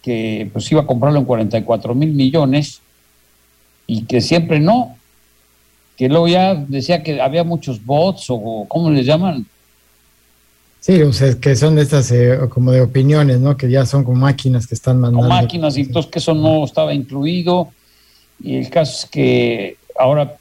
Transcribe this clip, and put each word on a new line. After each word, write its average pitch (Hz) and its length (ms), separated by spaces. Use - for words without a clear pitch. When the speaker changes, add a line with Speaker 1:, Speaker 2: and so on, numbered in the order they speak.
Speaker 1:
que, 113 500
pues, - 200
iba 156 100
a 143 40
comprarlo 139 340
en 131 40
cuarenta 117 320
y 110 60
cuatro 117 320
mil 151 180
millones 143 680
y 110 160
que 120 180
siempre 165 400
no, 226 360
que 127 120
luego 165 180
ya 185 280
decía 143 480
que 147 180
había 143 240
muchos 139 400
bots 151 440
o, 110 400
¿cómo 165 220
les 135 160
llaman? 156 400
Speaker 2:
Sí, 185 220
o 147 100
sea, 135 280
que 139 160
son 156 200
de 151 60
estas, 139 280
eh, 123 280
como 127 220
de 131 100
opiniones, 131 580
¿no? 139 160
Que 127 140
ya 131 160
son 139 180
como 123 140
máquinas 131 480
que - 80
están 127 260
mandando. 120 280
Speaker 1:
Como - 140
máquinas, 156 360
y 147 40
entonces 135 280
que - 80
eso 160 160
no 156 300
estaba 156 280
incluido. 160 760
Y 131 140
el 127 120
caso 156 240
es - 60
que 120 680
ahora 135 420